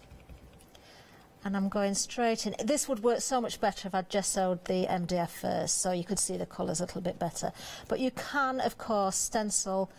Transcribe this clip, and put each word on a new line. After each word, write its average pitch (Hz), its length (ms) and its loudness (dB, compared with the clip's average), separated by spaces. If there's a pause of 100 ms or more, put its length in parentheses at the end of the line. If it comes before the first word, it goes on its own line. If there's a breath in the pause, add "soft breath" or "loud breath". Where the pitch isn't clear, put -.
(1400 loud breath)
And 196 120 0
I'm 196 120 2
going 196 280 2
straight 226 500 0
in. 208 80 -2 (100)
This 285 240 2
would 226 140 -2
work 233 180 4
so 262 200 0
much 208 200 -4
better 196 280 0
if 190 80 -2
I'd 185 120 -2
gessoed 185 540 2
the 185 240 2
M 175 200 0
D 180 100 0
F 170 160 0
first, - 460 0
so 185 120 0
you 175 140 0
could 190 160 0
see 185 160 -2
the 180 100 -4
colours 185 340 -2
a 175 40 -2
little 190 160 -6
bit 175 180 -4
better. 170 340 -2 (360 loud breath)
But - 100 0
you 254 140 2
can, 262 480 0
of - 180 0
course, 202 380 2
stencil 196 840 0